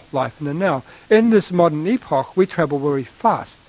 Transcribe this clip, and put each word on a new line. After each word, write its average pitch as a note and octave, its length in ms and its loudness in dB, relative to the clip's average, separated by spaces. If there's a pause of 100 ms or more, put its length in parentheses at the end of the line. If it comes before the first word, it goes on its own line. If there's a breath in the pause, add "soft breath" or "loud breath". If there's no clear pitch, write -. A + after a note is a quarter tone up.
(140)
life C3 260 -6
in D3 80 -8
the C#3+ 60 -6
now. E3 300 -2 (260 loud breath)
In A3+ 200 4
this G#3+ 220 2
modern E3 340 2
epoch, E3+ 520 -4
we F#3 80 4
travel D3 340 -4
very C#3 240 -2
fast. - 640 -4